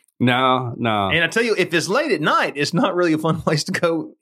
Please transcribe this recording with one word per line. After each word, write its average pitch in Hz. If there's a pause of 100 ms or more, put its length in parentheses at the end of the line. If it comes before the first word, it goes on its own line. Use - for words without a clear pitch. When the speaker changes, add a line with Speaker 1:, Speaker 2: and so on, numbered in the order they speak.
(200)
Speaker 1:
No, 127
no. 107
Speaker 2:
And 165
I -
tell 226
you, 233
if 175
it's 160
late 269
at 156
night, 214
it's 143
not 165
really 175
a 156
fun 160
<laughs> -
place 165
to 185
go 165